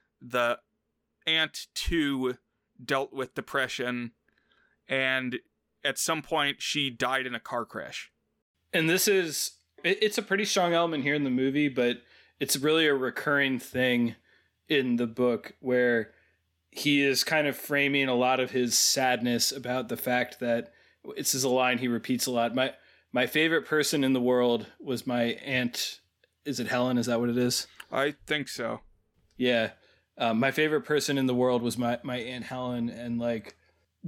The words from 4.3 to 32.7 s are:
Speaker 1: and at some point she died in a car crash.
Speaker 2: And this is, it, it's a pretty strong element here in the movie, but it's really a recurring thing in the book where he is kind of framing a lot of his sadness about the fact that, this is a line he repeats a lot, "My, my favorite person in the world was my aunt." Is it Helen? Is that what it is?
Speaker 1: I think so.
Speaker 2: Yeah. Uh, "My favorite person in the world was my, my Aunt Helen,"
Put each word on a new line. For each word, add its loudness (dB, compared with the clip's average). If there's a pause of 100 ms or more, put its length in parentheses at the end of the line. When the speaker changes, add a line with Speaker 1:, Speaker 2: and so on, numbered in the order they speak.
Speaker 1:
and -2 (440)
at -2
some -2
point -2
she -2
died -2
in -6
a -8
car -6
crash. -12 (600)
Speaker 2:
And 2
this 2
is, 0 (260)
it, 2
it's 2
a 0
pretty -2
strong 2
element 0
here 0
in 0
the 0
movie, 2
but 0 (420)
it's 0
really 2
a 4
recurring 0
thing 0 (540)
in 2
the 0
book 0
where 2 (580)
he 2
is 2
kind 2
of -2
framing 2
a 2
lot 4
of -2
his 2
sadness 2
about -4
the -4
fact -2
that, 0 (440)
this -2
is 0
a 2
line 2
he -2
repeats -2
a -4
lot, 0
"My, 0 (400)
my 2
favorite 2
person 0
in 2
the 2
world 2 (140)
was -6
my 0 (200)
aunt." -4 (440)
Is -4
it -6
Helen? 0
Is 0
that 0
what 2
it 0
is? 0 (260)
Speaker 1:
I 0 (120)
think -4
so. -6 (560)
Speaker 2:
Yeah. 2 (460)
Uh, 0
"My 2
favorite 0
person 0
in 2
the 2
world 2
was -2
my, 0
my -6
Aunt -10
Helen," -4